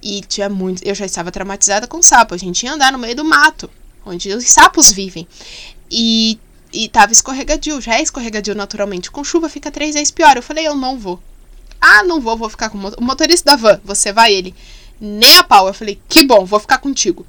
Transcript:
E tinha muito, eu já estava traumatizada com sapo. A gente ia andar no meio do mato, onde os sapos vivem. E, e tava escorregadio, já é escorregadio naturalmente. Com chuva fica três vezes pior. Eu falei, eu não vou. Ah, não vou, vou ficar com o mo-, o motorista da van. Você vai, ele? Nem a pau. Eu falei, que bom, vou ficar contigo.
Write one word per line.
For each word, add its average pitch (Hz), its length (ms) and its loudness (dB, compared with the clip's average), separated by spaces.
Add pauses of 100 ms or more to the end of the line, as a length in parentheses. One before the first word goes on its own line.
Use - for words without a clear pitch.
E 202 200 -10
tinha 202 280 -6
muito, 185 340 -6
eu 202 120 -4
já 202 100 -8
estava 180 260 -8
traumatizada 196 560 -4
com 339 140 -8
sapo. 233 320 4
A 175 40 -10
gente 180 260 -6
ia 254 100 -8
andar 277 180 2
no 269 60 -8
meio 240 180 -8
do 294 80 -8
mato, 302 460 2 (360)
onde 185 280 -8
os 240 120 -6
sapos 294 460 4
vivem. 180 360 -8 (640)
E, 226 500 0 (340)
e 220 160 -8
tava 214 220 4
escorregadio, 277 680 -2
já 226 160 -4
é 269 60 0
escorregadio 214 540 -6
naturalmente. 202 560 -8
Com 285 120 -12
chuva 320 260 -2
fica 294 220 -12
três 294 220 -6
vezes 294 180 -6
pior. 302 240 6
Eu - 80 -8
falei, 311 240 -6
eu 294 80 -2
não 262 220 -4
vou. 185 240 -10 (580)
Ah, 415 240 6
não 339 160 0
vou, 226 160 -2
vou 226 140 -8
ficar 220 200 -8
com 208 80 -12
o 196 40 -10
mo-, 196 160 -10
o 233 60 -4
motorista 294 480 0
da 294 40 6
van. 220 280 4
Você 202 280 -4
vai, 226 220 4
ele? 185 220 -4 (440)
Nem 220 380 2
a 359 60 4
pau. 190 240 6
Eu 196 60 -4
falei, 202 360 -10
que - 160 4
bom, 220 180 6
vou 196 160 0
ficar 262 200 0
contigo. - 500 -4